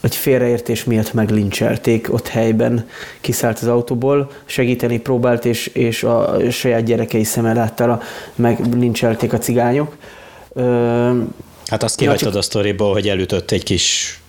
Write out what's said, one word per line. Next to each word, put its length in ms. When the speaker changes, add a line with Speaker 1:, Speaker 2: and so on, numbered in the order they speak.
Speaker 1:
egy 140
félreértés 680
miatt 300
meglincselték 1000
ott 140
helyben, 600
kiszállt 380
az 80
autóból, 640
segíteni 540
próbált, 460
és, 220
és 360
a 340
saját 320
gyerekei 400
szeme 300
láttára 480
meglincselték 1000
a 40
cigányok. 580
Ö, 560
Speaker 2:
Hát 160
azt 180
Speaker 1:
ja, 40
Speaker 2:
kihagytad 220
Speaker 1:
csak 100
Speaker 2:
a 40
sztoriból, 520
hogy 140
elütött 440
egy 120
kis 640